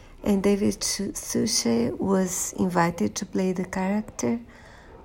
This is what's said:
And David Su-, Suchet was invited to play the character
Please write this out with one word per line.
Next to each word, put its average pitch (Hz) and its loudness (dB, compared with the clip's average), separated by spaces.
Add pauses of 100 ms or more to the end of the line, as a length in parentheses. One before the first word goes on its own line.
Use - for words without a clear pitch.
(220)
And 202 2
David 202 2
Su-, - -4
Suchet 233 0
was 190 0
invited 180 2
to - -6
play 190 0
the 180 -2
character 208 -2 (680)